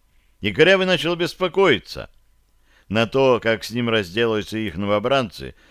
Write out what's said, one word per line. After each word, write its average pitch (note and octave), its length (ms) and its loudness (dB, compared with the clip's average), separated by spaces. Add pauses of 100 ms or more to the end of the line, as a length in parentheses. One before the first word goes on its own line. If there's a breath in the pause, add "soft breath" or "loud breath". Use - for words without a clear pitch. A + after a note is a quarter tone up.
(400)
И G2+ 120 -4
Корявый F#3 340 4
начал F3 300 0
беспокоиться. E3+ 920 0 (800 soft breath)
На A2 180 0
то, C3 340 2
как A2+ 240 -2
с - 60 -10
ним A#2+ 180 -4
разделаются A2 680 -2
их G2+ 180 -6
новобранцы, G#2 760 -2 (160 soft breath)